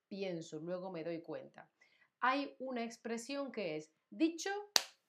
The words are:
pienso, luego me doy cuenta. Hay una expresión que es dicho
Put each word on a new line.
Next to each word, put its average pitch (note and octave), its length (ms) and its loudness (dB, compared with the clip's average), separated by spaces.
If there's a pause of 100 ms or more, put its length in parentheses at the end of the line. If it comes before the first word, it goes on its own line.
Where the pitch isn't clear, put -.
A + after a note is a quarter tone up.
pienso, F3 520 -4
luego F3+ 300 -4
me E3 140 -4
doy E3 180 -2
cuenta. C#3+ 480 -10 (500)
Hay C#4 380 4
una B3 260 -2
expresión A#3 680 -4
que F3+ 240 0
es D#3 160 -6 (180)
dicho E4 400 2 (580)